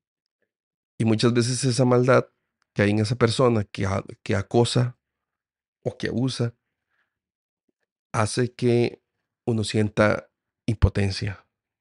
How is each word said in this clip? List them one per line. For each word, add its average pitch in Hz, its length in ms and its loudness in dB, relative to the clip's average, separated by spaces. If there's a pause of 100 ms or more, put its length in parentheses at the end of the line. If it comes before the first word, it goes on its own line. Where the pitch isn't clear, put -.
(960)
Y 117 80 -2
muchas 113 280 2
veces 120 300 -2
esa 127 220 0
maldad 123 420 2 (460)
que 104 100 0
hay 104 80 2
en 104 80 0
esa 110 160 -2
persona 117 480 0
que - 220 -8
a-, 98 180 -4 (200)
que 104 120 -4
acosa 120 600 0 (880)
o - 140 -8
que - 120 -6
abusa 120 460 -4 (1600)
hace 120 400 -2
que 120 480 0 (440)
uno 113 180 0
sienta 107 680 0 (380)
impotencia, 101 800 -2 (360)